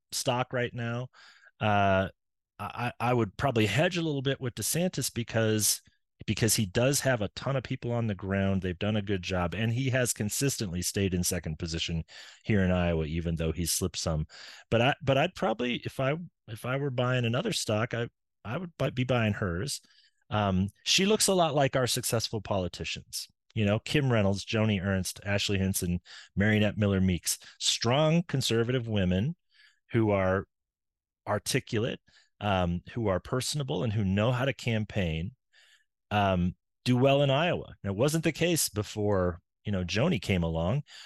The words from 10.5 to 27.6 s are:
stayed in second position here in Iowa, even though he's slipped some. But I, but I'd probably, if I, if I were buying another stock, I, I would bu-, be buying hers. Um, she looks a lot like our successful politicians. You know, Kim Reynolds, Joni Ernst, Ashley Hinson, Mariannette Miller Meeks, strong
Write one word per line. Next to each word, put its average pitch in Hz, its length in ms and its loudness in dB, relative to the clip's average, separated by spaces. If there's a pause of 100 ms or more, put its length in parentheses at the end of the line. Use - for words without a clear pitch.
stayed 98 320 0
in 90 100 0
second 82 360 -4
position 82 440 -4 (400)
here 101 200 2
in 90 80 4
Iowa, 85 340 2
even 82 300 -2
though 80 160 0
he's 82 200 -2
slipped - 280 -2
some. 78 260 -2 (460)
But 113 100 4
I, 131 220 2
but 135 160 2
I'd 107 160 0
probably, 240 400 -2 (100)
if - 140 -8
I, 135 160 0 (320)
if 110 180 -12
I 127 120 -4
were 143 120 -4
buying 123 340 0
another 135 300 0
stock, 110 400 -2
I, 117 160 -4 (340)
I 101 140 -6
would 180 220 -8
bu-, 135 120 0
be 127 120 -2
buying 117 300 2
hers. 95 460 -4 (520)
Um, 101 380 2 (140)
she - 220 4
looks 214 220 2
a 196 80 4
lot 160 180 2
like 139 220 2
our 127 120 2
successful 113 540 -2
politicians. - 840 -6 (300)
You 110 80 2
know, 101 140 4
Kim 135 340 2
Reynolds, 101 320 2
Joni 110 340 2
Ernst, 95 460 -2
Ashley 101 320 0
Hinson, 92 420 0 (380)
Mariannette 107 400 4
Miller 101 240 2
Meeks, 90 380 0 (180)
strong 156 680 2